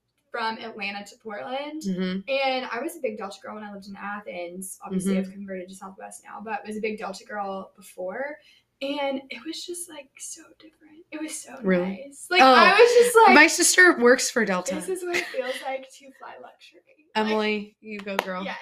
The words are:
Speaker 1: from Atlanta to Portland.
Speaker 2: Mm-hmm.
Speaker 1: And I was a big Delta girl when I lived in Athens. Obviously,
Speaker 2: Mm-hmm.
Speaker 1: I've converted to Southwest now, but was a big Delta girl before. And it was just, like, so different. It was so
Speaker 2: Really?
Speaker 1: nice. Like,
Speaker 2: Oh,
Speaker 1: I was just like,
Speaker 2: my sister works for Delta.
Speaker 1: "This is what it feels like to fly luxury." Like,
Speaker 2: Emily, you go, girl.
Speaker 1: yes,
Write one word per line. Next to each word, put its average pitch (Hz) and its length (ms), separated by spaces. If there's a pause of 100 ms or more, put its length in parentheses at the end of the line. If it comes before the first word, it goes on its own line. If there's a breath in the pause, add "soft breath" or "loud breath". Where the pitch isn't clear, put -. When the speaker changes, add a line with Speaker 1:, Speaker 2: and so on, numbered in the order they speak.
(320)
Speaker 1:
from 233 260
Atlanta 202 480
to - 120
Portland. 262 640
Speaker 2:
Mm-hmm. 185 440
Speaker 1:
And 269 440
I 233 100
was 320 140
a - 40
big 214 200
Delta 196 200
girl 208 140
when 214 100
I 208 80
lived 196 140
in 196 100
Athens. 190 880
Obviously, 185 300
Speaker 2:
Mm-hmm. 190 140
Speaker 1:
I've - 40
converted 190 380
to 190 60
Southwest 202 480
now, - 200
but 220 220
was 214 100
a 214 60
big 214 160
Delta 196 260
girl 196 520
before. 226 640 (420 soft breath)
And 277 480
it 233 160
was 320 180
just, 349 280
like, 285 260
so - 240 (160)
different. - 540
It 302 100
was 311 180
so 254 220
Speaker 2:
Really? 185 460
Speaker 1:
nice. - 240
Like, 359 100
Speaker 2:
Oh, 269 40
Speaker 1:
I 262 260
was 466 240
just 480 200 (120)
like, 381 80
Speaker 2:
my 302 100
sister 349 540
works 240 320
for 233 120
Delta. 185 300
Speaker 1:
"This 330 160
is 359 140
what 349 140
it 349 100
feels 262 340
like 262 260 (120)
to 277 140
fly 240 280
luxury." - 460
Like, - 260
Speaker 2:
Emily, 214 640
you 214 200
go, 196 180
girl. 190 260
Speaker 1:
yes, 190 180